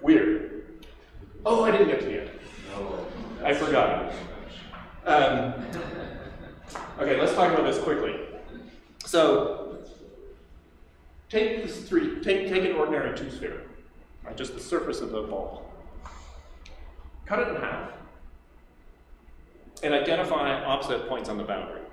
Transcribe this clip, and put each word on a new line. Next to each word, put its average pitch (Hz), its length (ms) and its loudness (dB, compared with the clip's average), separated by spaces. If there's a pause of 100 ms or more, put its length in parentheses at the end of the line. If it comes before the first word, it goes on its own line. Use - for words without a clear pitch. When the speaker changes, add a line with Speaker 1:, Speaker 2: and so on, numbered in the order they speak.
Speaker 1:
weird. - 840 4 (580)
Oh, 226 200 6
I 220 80 6
didn't - 160 8
get - 120 2
to - 60 -2
the - 140 -4
end. - 100 -10 (400)
Speaker 2:
No. 98 360 -6 (380)
Speaker 1:
I 147 100 4
forgot. - 580 4 (920)
Um, 131 480 6 (1500)
okay, 143 180 4
let's - 160 4
talk 175 180 6
about 151 120 4
this - 180 2
quickly. - 380 0 (840)
So, - 600 4 (1600)
take 226 340 2
this - 260 -10
three, 160 320 2
take, 190 280 2
take 190 160 2
an 170 120 2
ordinary 151 400 0
two - 140 -6
sphere, - 320 -8 (640)
right, - 120 -10
just - 180 -8
the - 60 -10
surface 135 400 -2
of 113 100 -6
the 110 120 -4
ball. 110 500 -8 (1500)
Cut - 160 0
it - 80 0
in - 80 -4
half, - 340 -6 (1900)
and 147 100 0
identify 160 720 2
opposite 135 440 0
points 120 200 -4
on 110 80 -4
the 95 80 -4
boundary. 95 360 -6 (120)